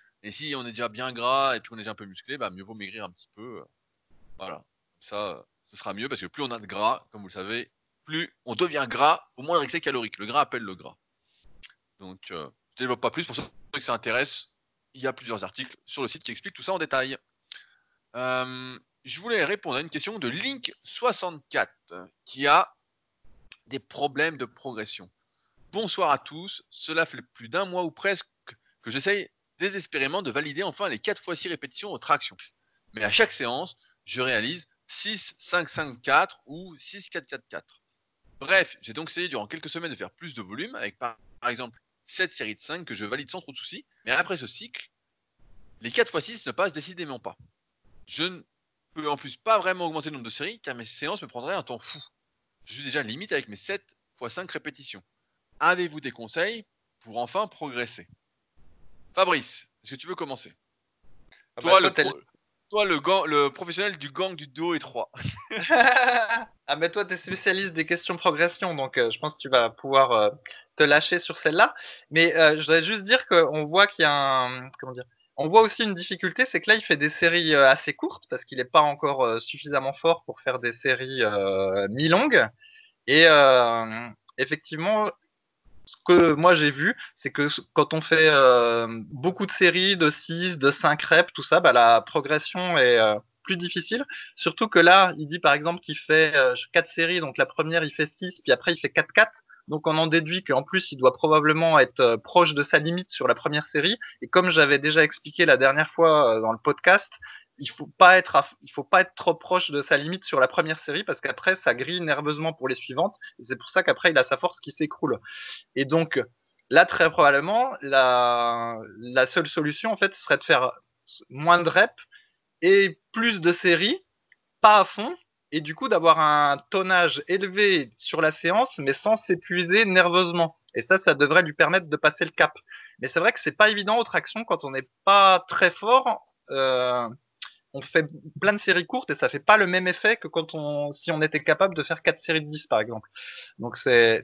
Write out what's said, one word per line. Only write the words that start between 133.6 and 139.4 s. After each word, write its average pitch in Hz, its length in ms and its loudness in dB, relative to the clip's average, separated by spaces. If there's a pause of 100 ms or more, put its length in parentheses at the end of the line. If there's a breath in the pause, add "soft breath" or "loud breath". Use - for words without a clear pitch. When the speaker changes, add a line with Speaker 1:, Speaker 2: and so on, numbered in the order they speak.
Speaker 2:
évident 208 300 -2
aux 233 60 0
tractions - 420 -6
quand 160 180 -4
on 135 60 -10
n'est 131 180 -8 (160)
pas 196 440 6
très 180 220 2
fort. 247 560 2 (220)
Euh, 127 580 0 (680 loud breath)
on 135 80 -12
fait 156 240 0 (340)
plein 208 140 2
de 208 60 -8
séries 180 260 0
courtes 254 240 -6
et 143 60 -6
ça 127 120 0
fait 147 100 -8
pas 214 200 4